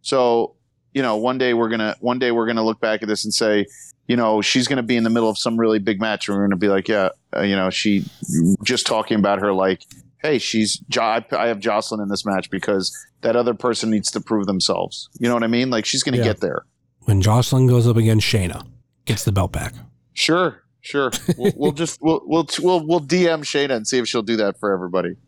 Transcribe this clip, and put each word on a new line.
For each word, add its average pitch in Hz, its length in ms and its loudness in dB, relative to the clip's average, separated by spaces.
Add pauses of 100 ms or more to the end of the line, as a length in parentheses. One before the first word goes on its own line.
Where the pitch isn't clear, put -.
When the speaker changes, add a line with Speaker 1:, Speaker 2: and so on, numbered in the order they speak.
Speaker 1:
So, 120 520 2 (380)
you 135 80 0
know, 113 160 0
one 127 200 0
day 127 160 0
we're 117 140 2
gonna, 110 320 -2
one 120 200 -2
day 123 120 2
we're 117 160 0
gonna 113 160 0
look 110 160 -2
back 110 240 0
at 107 60 -6
this 107 160 -4
and 107 80 -4
say, 104 320 2 (420)
you 123 80 2
know, 110 260 2
she's 123 260 0
gonna 127 160 -2
be 120 120 0
in 117 80 2
the 113 60 0
middle 113 200 2
of 101 80 -4
some 113 200 -2
really 110 220 2
big 98 200 -2
match, 107 280 -4
and 101 100 -2
we're 101 60 0
gonna 101 140 2
be 101 100 0
like, 98 220 0
"Yeah, 101 200 2 (240)
uh, - 80 -2
you 98 140 0
know, 92 140 0
she," 101 360 0 (560)
just - 240 -2
talking 110 320 -2
about 101 220 2
her 101 140 0
like, 95 320 0 (360)
"Hey, 147 180 0
she's 110 380 -2 (120)
Jo-, 127 120 -2
I, 113 300 0
I 117 160 0
have 107 140 -2
Jocelyn 107 400 -2
in 101 80 -4
this 101 160 -4
match 95 240 -2
because 95 440 -2 (280)
that 117 160 0
other 120 160 2
person 113 360 -2
needs 107 220 0
to 107 80 -6
prove 104 260 -2
themselves." 90 600 -2 (120)
You 120 100 0
know 123 40 2
what 117 100 0
I 113 40 0
mean? 120 220 0
Like, 110 160 -2
she's 135 180 -2
gonna 127 140 -2
Speaker 2:
Yeah. 117 80 0
Speaker 1:
get 107 160 0
there. 85 240 -4 (380)
Speaker 2:
When 98 180 2
Jocelyn 127 440 4
goes 120 220 4
up 117 80 4
against 110 320 4
Shayna, - 400 -2 (380)
gets 107 180 -2
the - 80 0
belt 98 220 0
back. 80 200 -6 (380)
Speaker 1:
Sure, 170 520 0 (180)
sure. 139 280 -2 (280)
We'll, 127 180 0
we'll 147 160 0
just, 156 300 -6
we'll, 156 240 2
we'll, 151 200 2 (160)
we'll, 175 240 2
we'll 170 140 2
D 170 300 2
M 156 120 -2
Shayna 143 300 -2
and 110 160 -2
see 131 120 0
if 113 100 -2
she'll 117 120 -2
do 113 140 -2
that 101 240 0
for 101 140 0
everybody. 90 420 -2 (120)